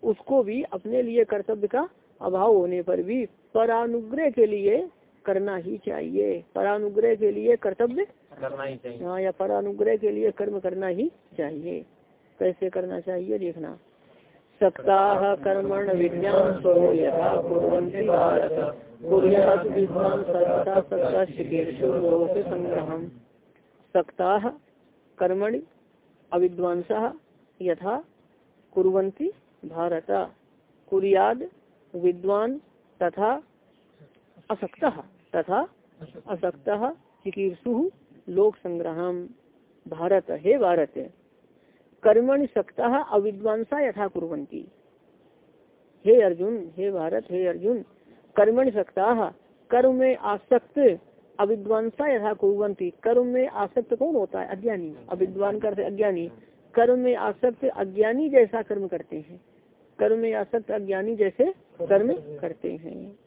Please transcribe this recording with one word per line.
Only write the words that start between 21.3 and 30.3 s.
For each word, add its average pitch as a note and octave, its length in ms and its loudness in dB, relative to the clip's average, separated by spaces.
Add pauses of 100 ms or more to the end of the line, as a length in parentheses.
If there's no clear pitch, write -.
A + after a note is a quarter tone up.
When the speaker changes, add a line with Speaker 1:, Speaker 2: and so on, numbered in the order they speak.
Speaker 1:
लोक E3+ 520 2
संग्रहम्। F3 680 -4 (880)
सक्ताः F#3+ 520 -2 (680)
कर्मणि G3+ 440 -2 (680)
अविद्वांसः F3+ 800 -2 (500)
यथा F#3 420 -4 (680)
कुर्वन्ति F#3+ 600 0 (320)
भारत, E3 460 -4 (800)